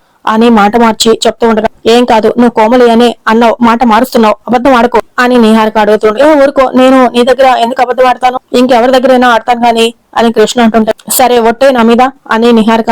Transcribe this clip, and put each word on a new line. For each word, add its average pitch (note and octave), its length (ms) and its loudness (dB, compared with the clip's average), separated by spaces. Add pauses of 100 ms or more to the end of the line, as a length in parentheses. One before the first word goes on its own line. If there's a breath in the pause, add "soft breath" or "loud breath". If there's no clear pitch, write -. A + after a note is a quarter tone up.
(260)
అని A3 240 0
మాట G#3 240 2 (100)
మార్చి A3+ 280 -2 (140)
చెప్తూ A#3 240 -4
ఉండగా, A3 180 -2 (260)
"ఏం A#3+ 180 2
కాదు, A3 260 0
నువ్వు A#3+ 220 0
కోమలి A#3+ 340 2
అని A#3 160 2 (220)
అన్నావు, A3+ 300 0
మాట A#3 300 0
మారుస్తున్నావు, A3+ 440 0 (120)
అబద్ధం B3+ 320 0
ఆడకు" A#3 200 -2 (200)
అని B3 180 0
నిహారిక A3 460 0
అడుగుతుండే. G#3+ 420 0
"ఏ D4+ 40 2 (140)
ఊరుకో, C4+ 220 0 (100)
నేను C4 240 2 (160)
నీ A#3+ 80 2
దగ్గర C4 260 0 (140)
ఎందుకు B3 220 -2
అబద్ధం B3+ 260 0
ఆడతాను, B3 280 -4 (200)
ఇంకెవరి B3 380 2
దగ్గరైనా B3+ 380 0
ఆడతాను A#3 300 -4
గాని" A3+ 220 0 (300)
అని A3+ 140 0
కృష్ణ A3+ 360 -2
అంటుంటే, A3 260 -2 (260)
"సరే B3 180 2 (120)
ఒట్టే A#3+ 220 0
నా A#3+ 200 0
మీద" A#3+ 140 2 (260)
అని A3+ 180 0 (120)
నిహారిక A3+ 300 -2